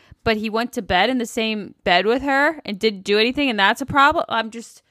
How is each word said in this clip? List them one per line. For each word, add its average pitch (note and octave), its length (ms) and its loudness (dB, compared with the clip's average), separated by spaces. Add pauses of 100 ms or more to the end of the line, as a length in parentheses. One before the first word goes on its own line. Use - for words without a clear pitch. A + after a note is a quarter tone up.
(240)
but A3 140 0
he G#3+ 120 -6
went A3+ 240 -4
to B3 80 -6
bed F#3+ 300 2
in B3+ 80 -2
the A3+ 80 -4
same A3 560 -6
bed F#3 240 4
with B3+ 160 2
her C#4+ 420 0
and A3 140 -8
didn't G3 240 -2
do G3+ 160 2
anything, C4 320 0
and G#3 80 -2
that's G3+ 220 2
a C#4 40 -6
problem? D4 420 2
I'm A3+ 220 -4
just, A3+ 420 -18